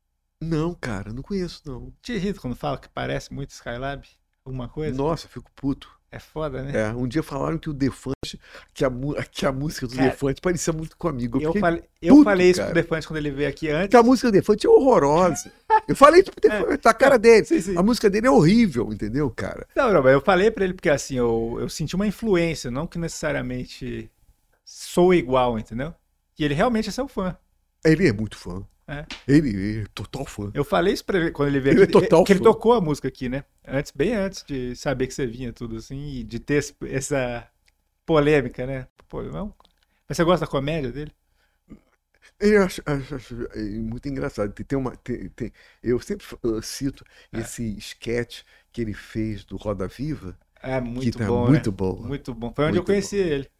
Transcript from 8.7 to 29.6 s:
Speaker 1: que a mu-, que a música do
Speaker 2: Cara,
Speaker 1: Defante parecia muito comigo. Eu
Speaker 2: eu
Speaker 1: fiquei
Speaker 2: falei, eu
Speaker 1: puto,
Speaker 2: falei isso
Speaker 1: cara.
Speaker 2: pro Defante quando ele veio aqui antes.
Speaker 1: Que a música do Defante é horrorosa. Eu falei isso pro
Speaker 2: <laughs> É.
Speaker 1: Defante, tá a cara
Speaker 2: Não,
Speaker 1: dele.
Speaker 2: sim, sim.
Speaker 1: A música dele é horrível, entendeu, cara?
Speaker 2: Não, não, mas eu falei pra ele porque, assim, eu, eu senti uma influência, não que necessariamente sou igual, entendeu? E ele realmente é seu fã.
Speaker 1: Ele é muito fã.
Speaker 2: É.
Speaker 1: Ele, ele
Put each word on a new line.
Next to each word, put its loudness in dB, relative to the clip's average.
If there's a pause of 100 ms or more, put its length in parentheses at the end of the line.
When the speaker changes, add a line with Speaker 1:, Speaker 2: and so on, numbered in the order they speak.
Speaker 1:
que -4
a 2
mu-, -4 (160)
que -6
a 0
música -6
do -12
Speaker 2:
Cara, 2
Speaker 1:
Defante -2
parecia -2
muito -10
comigo. -4
Eu 0
Speaker 2:
eu -2
Speaker 1:
fiquei 0
Speaker 2:
falei, 0 (160)
eu 6
Speaker 1:
puto, 12
Speaker 2:
falei 6
isso 2
Speaker 1:
cara. -4
Speaker 2:
pro 2
Defante -6
quando -8
ele -4
veio -2
aqui -6
antes. 0
Speaker 1:
Que 8
a 10
música 4
do 4
Defante 4
é 6
horrorosa. 4 (340)
Eu -2
falei 8
isso -10
pro -20
Speaker 2:
<laughs> 6
É. 0
Speaker 1:
Defante, -2
tá 6
a 2
cara 6
Speaker 2:
Não, 0
Speaker 1:
dele. 8
Speaker 2:
sim, 0
sim. -4
Speaker 1:
A 2
música 2
dele 0
é 6
horrível, 4
entendeu, -4
cara? -10 (100)
Speaker 2:
Não, 2
não, 4
mas 6
eu 4
falei 4
pra -2
ele -2
porque, -4
assim, 0
eu, 0
eu -4
senti -8
uma -2
influência, -2
não -6
que -12
necessariamente -8 (540)
sou 2
igual, 2
entendeu? -8 (460)
E -2
ele 0
realmente 0
é -6
seu -6
fã. -6 (480)
Speaker 1:
Ele 4
é 4
muito -6
fã. -12 (260)
Speaker 2:
É. -10 (220)
Speaker 1:
Ele, 4
ele -4